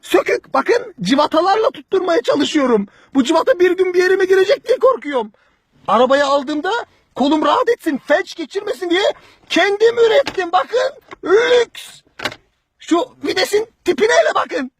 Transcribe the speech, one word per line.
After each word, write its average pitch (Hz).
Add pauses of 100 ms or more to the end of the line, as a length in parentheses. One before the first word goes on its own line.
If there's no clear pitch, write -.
sökük. -
Bakın, 381
civatalarla 311
tutturmaya 339
çalışıyorum. 247 (260)
Bu 262
civata 330
bir 359
gün 359
bir 359
yerime 381
girecek 381
diye 453
korkuyorum. 285 (560)
Arabayı 254
aldığımda 294 (440)
kolum 302
rahat 370
etsin, 320
felç 359
geçirmesin 370
diye 359 (460)
kendim 403
ürettim. 440
Bakın, 508 (320)
lüks. 466 (760)
Şu - (160)
videsin 403 (180)
tipine 427
hele 605
bakın. 269